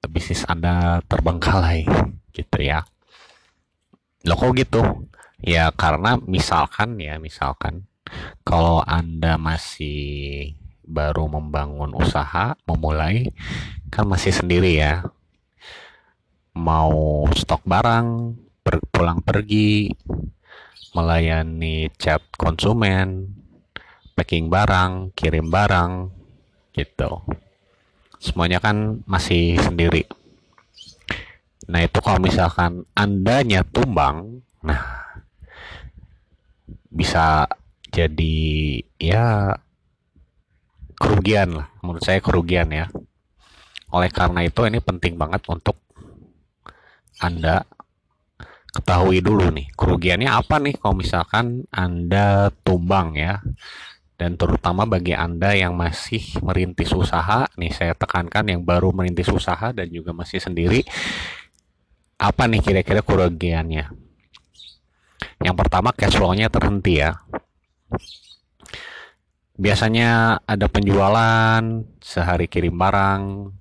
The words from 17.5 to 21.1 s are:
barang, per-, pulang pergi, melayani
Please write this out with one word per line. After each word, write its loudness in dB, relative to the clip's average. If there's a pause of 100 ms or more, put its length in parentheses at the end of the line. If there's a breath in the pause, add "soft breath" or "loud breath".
barang, 2 (240)
per-, -2
pulang -2
pergi, 0 (1040 loud breath)
melayani 0